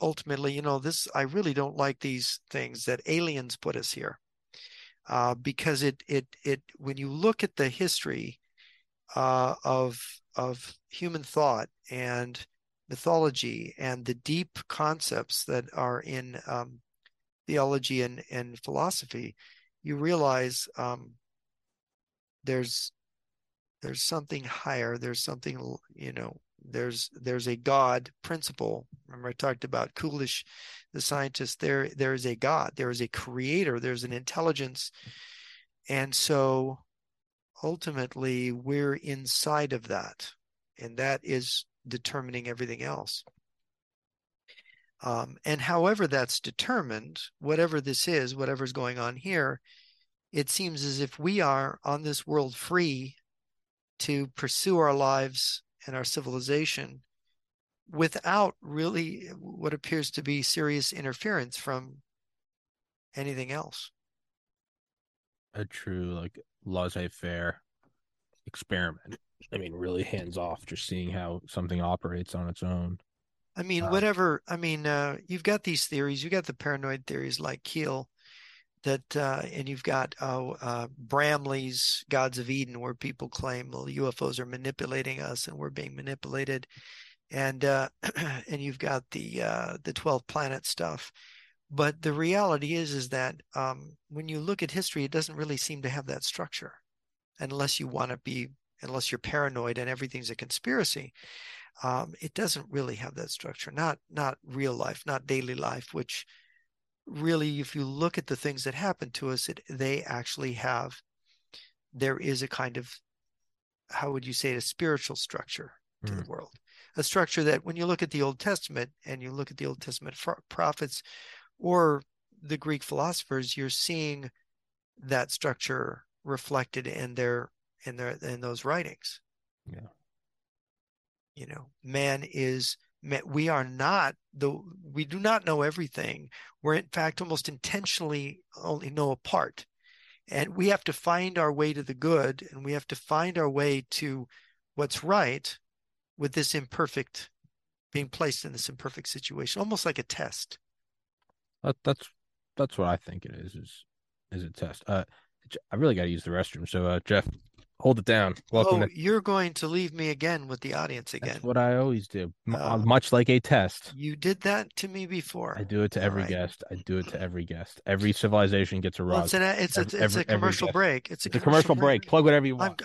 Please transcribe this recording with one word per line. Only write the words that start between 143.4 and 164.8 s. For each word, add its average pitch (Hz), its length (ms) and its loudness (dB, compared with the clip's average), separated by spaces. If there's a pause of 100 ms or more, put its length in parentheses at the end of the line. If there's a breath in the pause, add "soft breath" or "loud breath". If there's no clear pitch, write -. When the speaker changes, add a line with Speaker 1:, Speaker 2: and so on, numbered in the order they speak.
Speaker 1:
way 139 420 2
to 135 360 -4 (480 soft breath)
what's 143 280 0
right 151 540 2 (600)
with 143 160 -2
this 151 220 2
imperfect, - 760 -4 (640)
being 143 160 -2
placed - 380 -2
in 139 80 -10
this 120 160 -4
imperfect 135 400 -10
situation, 139 500 -4
almost 208 260 0
like 151 140 0
a 131 40 -4
test. - 560 -6 (1040)
Speaker 2:
That, 139 200 0
that's, - 260 -2 (460)
that's - 220 0
what 90 100 2
I 87 80 4
think 90 300 -8
it - 100 -14
is, 87 200 -14
is, - 300 -16 (460)
is 90 120 -4
a 82 60 -8
test. - 380 -8
Uh, 95 160 2 (460 soft breath)
J-, - 100 -10 (120)
I 101 40 -4
really 127 200 6
gotta 87 140 2
use 85 140 0
the 85 80 -6
restroom. 87 380 0
So, 90 160 2
uh, 90 180 4
Jeff, 98 240 4 (520)
hold 127 200 8
it 95 60 -6
down. 104 300 6 (160)
Welcome 110 320 8
Speaker 1:
Oh, - 40 6
Speaker 2:
to - 120 -10
Speaker 1:
you're 202 220 4
going 185 340 2
to 160 120 -2
leave 170 260 0
me 160 160 -2
again 147 380 0
with 127 140 -6
the 139 140 -4
audience 143 360 -4
Speaker 2:
That's - 120 -6
Speaker 1:
again. - 180 -4
Speaker 2:
what 123 160 2
I 123 200 6
always 123 300 2
do, 90 240 -4 (160)
m-, 113 80 0
uh, 127 200 2
Speaker 1:
Uh, - 20 4
Speaker 2:
much 117 340 8
like 123 180 10
a 127 100 10
test. - 560 4
Speaker 1:
you 147 200 -6
did 185 260 0
that 202 360 0
to 196 100 -4